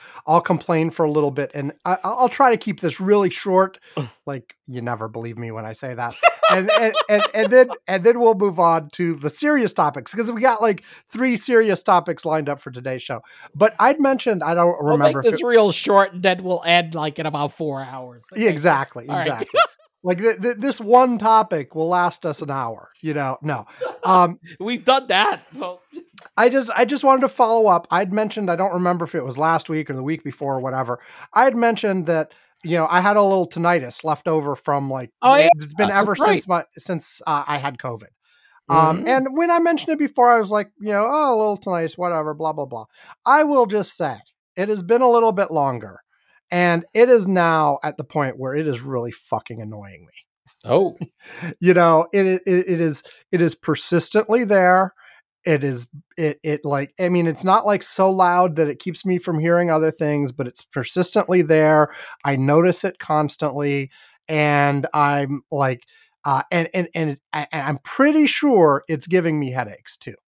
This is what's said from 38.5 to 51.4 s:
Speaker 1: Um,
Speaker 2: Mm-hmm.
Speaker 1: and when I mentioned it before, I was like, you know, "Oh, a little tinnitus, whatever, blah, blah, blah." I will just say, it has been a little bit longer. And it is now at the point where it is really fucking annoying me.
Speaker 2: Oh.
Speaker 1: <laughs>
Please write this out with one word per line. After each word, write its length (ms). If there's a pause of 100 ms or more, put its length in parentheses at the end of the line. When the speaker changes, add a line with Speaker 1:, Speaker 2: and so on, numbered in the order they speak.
Speaker 1:
Um, 300
Speaker 2:
Mm-hmm. 80
Speaker 1:
and 240
when 200
I 80
mentioned 340
it 60
before, 340
I 60
was 120
like, 180 (100)
you 120
know, 180
"Oh, 260
a 20
little 200
tinnitus, 400
whatever, 360
blah, 200
blah, 120
blah." 200 (400)
I 180
will 220
just 320
say, 220 (360)
it 140
has 140
been 180
a 80
little 220
bit 200
longer. 500 (500)
And 420
it 160
is 180
now 560
at 140
the 60
point 340
where 180
it 120
is 140
really 300
fucking 500
annoying 440
me. 80 (500)
Speaker 2:
Oh. 380
Speaker 1:
<laughs> 60 (520)